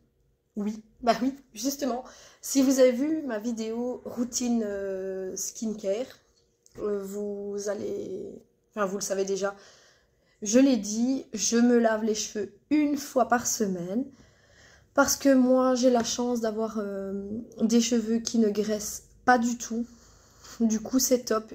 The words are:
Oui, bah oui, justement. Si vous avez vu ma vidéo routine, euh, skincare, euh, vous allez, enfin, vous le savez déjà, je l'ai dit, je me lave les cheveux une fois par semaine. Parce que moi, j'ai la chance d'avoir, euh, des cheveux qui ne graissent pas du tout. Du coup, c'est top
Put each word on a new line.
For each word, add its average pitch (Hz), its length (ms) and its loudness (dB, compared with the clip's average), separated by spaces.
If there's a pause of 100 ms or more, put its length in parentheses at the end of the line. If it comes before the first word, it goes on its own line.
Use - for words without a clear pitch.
(540)
Oui, 208 300 -6 (160)
bah 233 220 2
oui, 269 120 -2 (200)
justement. 254 500 -4 (360)
Si - 220 0
vous 262 160 4
avez 262 140 8
vu 302 300 -2
ma 233 180 -6
vidéo 233 640 -6
routine, 240 600 -2
euh, 190 720 -6
skincare, 208 720 -4 (720)
euh, 208 240 -4
vous 202 680 -8
allez, 202 600 -6 (400)
enfin, 208 160 -4
vous 190 120 -4
le 196 40 -8
savez 190 220 -2
déjà, 196 320 -4 (840)
je 214 180 4
l'ai 269 160 6
dit, 226 560 -2
je 226 240 0
me 240 220 6
lave 220 260 2
les 214 100 2
cheveux - 380 -6 (180)
une 294 260 2
fois - 300 0
par 240 220 0
semaine. 190 560 -2 (880)
Parce 269 220 4
que 277 160 6
moi, 254 420 6
j'ai 254 140 4
la 233 160 4
chance 240 380 -2
d'avoir, 220 340 -2
euh, 196 500 -6 (360)
des 226 180 4
cheveux 233 380 2
qui 226 200 -4
ne 220 120 4
graissent 208 540 -4 (200)
pas 247 140 6
du 233 180 -2
tout. 233 300 -6 (720)
Du 220 200 2
coup, 233 180 0
c'est 254 260 2
top 220 300 -2